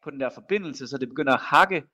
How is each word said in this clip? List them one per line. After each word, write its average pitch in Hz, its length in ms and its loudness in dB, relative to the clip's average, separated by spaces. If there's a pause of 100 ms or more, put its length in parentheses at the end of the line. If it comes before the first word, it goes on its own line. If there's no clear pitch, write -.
på 151 60 -10
den 143 100 -14
der 127 140 -4
forbindelse, 143 540 -6
så 131 100 -10
det 123 120 -6
begynder 135 240 0
at 120 60 2
hakke. 175 440 4 (100)